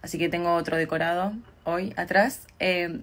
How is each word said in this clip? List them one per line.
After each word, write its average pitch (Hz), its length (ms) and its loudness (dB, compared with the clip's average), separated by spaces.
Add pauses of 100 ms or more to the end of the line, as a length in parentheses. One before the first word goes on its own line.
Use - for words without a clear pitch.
así - 160 -8
que 165 120 0
tengo 170 260 2
otro 165 220 0
decorado 165 560 0 (300)
hoy 180 320 -2
atrás. 196 520 2 (120)
Eh, 175 440 0